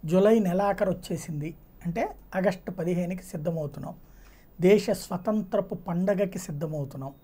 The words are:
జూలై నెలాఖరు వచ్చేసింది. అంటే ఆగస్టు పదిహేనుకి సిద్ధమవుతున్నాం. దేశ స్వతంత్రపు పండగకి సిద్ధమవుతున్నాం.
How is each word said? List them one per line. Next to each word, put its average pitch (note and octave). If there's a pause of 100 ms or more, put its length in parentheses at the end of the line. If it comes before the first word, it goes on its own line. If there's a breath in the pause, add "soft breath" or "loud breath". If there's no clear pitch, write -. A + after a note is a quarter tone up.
జూలై G3
నెలాఖరు F#3+
వచ్చేసింది. D#3+ (300)
అంటే A3+ (260)
ఆగస్టు F#3+
పదిహేనుకి F3+
సిద్ధమవుతున్నాం. D3+ (640 soft breath)
దేశ G3
స్వతంత్రపు G3+
పండగకి F#3+
సిద్ధమవుతున్నాం. C#3+ (100)